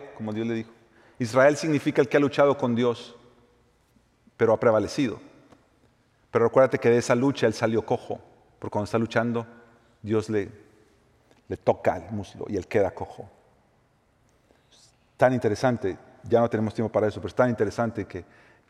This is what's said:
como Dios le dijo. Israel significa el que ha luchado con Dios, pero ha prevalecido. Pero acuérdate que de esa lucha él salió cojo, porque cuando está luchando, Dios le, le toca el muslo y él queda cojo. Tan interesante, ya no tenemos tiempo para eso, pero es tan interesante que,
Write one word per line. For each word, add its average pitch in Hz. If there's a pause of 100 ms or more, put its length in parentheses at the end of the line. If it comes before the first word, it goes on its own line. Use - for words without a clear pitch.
(160)
como 107
Dios 113
le 117
dijo. 113 (480)
Israel 131
significa 151
el 135
que 151
ha -
luchado 143
con 120
Dios, 120 (1200)
pero 113
ha 107
prevalecido. 110 (1120)
Pero 117
acuérdate 131
que 120
de 120
esa 123
lucha 131
él 110
salió 110
cojo, - (400)
porque 104
cuando 104
está 113
luchando, 117 (580)
Dios 107
le, 107 (960)
le 98
toca -
el -
muslo -
y 101
él 90
queda 98
cojo. - (1900)
Tan 131
interesante, 113 (240)
ya 113
no 117
tenemos 110
tiempo 110
para 107
eso, 98
pero 90
es -
tan 127
interesante 107
que, 87 (460)